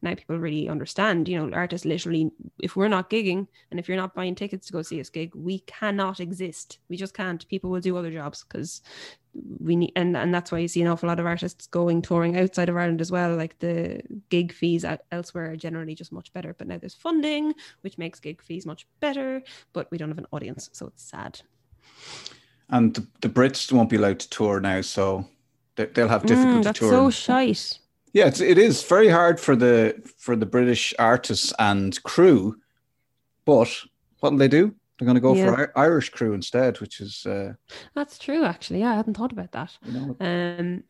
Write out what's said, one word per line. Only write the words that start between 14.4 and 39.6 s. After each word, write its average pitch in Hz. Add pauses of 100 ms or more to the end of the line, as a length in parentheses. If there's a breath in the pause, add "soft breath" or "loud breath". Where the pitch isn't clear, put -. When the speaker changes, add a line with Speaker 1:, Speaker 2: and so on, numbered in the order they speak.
Speaker 1:
fees 170
out, 156 (100)
elsewhere 170
are 160
generally 160
just -
much 170
better, 170
but -
now 180
there's 175
funding, 302 (280 loud breath)
which -
makes 165
gig 151
fees 170
much 160 (140)
better, 269 (300 loud breath)
but -
we 170
don't 156
have 156
an -
audience, -
so -
it's -
sad. - (1300 loud breath)
Speaker 2:
And 117
the, - (140)
the 117
Brits 127
won't 120
be 113
allowed 101
to -
tour 101
now, 95
so 95 (480)
they, 110
they'll 117
have 107
Speaker 1:
Mm, 214
Speaker 2:
difficulty 247
Speaker 1:
that's 208
Speaker 2:
touring. 220
Speaker 1:
so 262
shite. 247 (340)
Speaker 2:
Yeah, 196
it's, 180
it 175
is 208
very 208
hard 170
for 139
the, 117 (180)
for -
the 110
British 123
artists 117
and 98
crew, 120 (880)
but 117 (440)
what'll 143
they 135
do? 165 (240)
They're 123
gonna 123
go 127
Speaker 1:
Yeah. 190 (100)
Speaker 2:
for 143
I-, -
Irish 160
crew 110
instead, 120
which -
is, 101
uh, 98 (420 loud breath)
Speaker 1:
That's 294
true, 302
actually. 175
Yeah, 240
I 226
hadn't 214
thought 226
about 190
that. 147